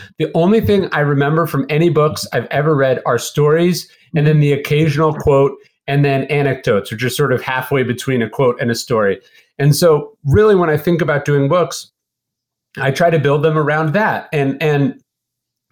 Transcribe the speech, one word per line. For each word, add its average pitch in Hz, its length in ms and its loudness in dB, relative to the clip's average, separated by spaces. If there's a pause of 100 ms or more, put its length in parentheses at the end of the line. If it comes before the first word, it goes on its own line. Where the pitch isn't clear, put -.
(180)
The 156 160 -4
only 190 260 2
thing 202 320 0
I 160 80 -2
remember 147 440 0
from 139 240 -4
any 156 200 2
books 151 440 0
I've 120 140 -2
ever 151 300 0
read 131 280 0
are 135 140 0
stories, 160 720 0 (240)
and 151 120 2
then 151 140 4
the 143 120 2
occasional 147 600 0
quote, 139 400 2 (340)
and 143 180 0
then 135 200 0
anecdotes, 131 640 -2
which 110 120 -8
are 123 80 -2
sort 139 220 -2
of 120 100 -2
halfway 131 400 -2
between 123 400 -2
a 107 80 -4
quote 123 300 0
and 120 100 -2
a 117 40 0
story. 104 460 -2 (380)
And 143 160 4
so 151 500 0
really, 202 300 4
when 175 160 2
I 151 60 0
think 170 260 -2
about 147 220 -2
doing 143 240 0
books, 165 420 -2 (880)
I 135 120 0
try 170 200 2
to 165 80 2
build 143 240 0
them 156 160 2
around 151 340 0
that. 185 400 -2
And, 139 300 -2
and 143 380 0 (720)